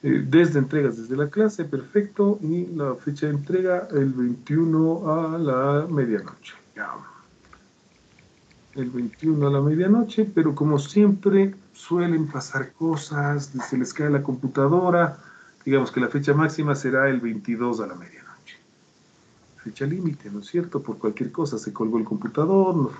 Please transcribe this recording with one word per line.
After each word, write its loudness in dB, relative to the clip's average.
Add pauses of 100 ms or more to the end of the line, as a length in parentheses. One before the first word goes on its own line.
Eh, 0
desde 6
entregas 0
desde -6
la -2
clase, 0
perfecto, 0
y -2
la -4
fecha -6
de 0
entrega -2
el 2
veintiuno 0
a -2
la 0
medianoche. -4 (200)
Ya. -10 (1900)
El -6
veintiuno 0
a 2
la 2
medianoche, 2
pero 2
como 2
siempre 4 (200)
suelen 0
pasar -6
cosas, -2 (180)
se -2
les -4
cae -2
la 2
computadora, 2 (440)
digamos 0
que -2
la 2
fecha 0
máxima 2
será 2
el 2
veintidós -4
a -4
la -10
medianoche. -20 (1000)
Fecha -10
límite, -4
¿no -8
es -16
cierto? -4
Por -10
cualquier -4
cosa, -4
se -10
colgó -2
el -2
computador, 0
no, 0